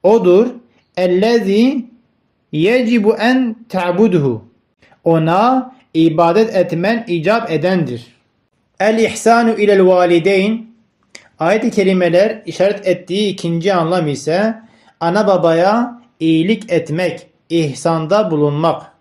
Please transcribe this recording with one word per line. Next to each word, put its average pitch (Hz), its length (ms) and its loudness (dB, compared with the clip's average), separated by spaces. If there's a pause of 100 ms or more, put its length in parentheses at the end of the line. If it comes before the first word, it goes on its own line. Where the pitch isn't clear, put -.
odur, 190 440 4 (500)
ellezi 208 880 0 (640)
yecibu 214 640 0
en 240 400 0 (120)
ta'budhu, 175 760 0 (600)
ona 185 680 0 (220)
ibadet 170 640 2
etmen 180 520 -2
icap 175 420 -2
edendir. 156 560 -2 (760)
El 220 180 2
ihsanu 226 520 2
ilel 202 360 2
valideyn, 185 800 2 (720)
ayet-i 208 320 0
kerimeler 185 760 0
işaret 196 400 -2
ettiği 185 460 -2
ikinci 170 420 -4
anlam 170 340 -2
ise 175 460 -2 (460)
ana 185 260 0
babaya 185 760 0 (200)
iyilik 165 520 0
etmek, 165 540 -4 (220)
ihsanda 165 800 -2
bulunmak. 147 520 -2 (180)